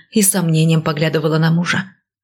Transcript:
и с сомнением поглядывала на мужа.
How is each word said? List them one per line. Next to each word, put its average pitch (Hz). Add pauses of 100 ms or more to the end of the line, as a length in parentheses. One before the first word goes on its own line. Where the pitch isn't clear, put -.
(120)
и 220
с 196
сомнением 160
поглядывала 156
на 165
мужа. 175 (380)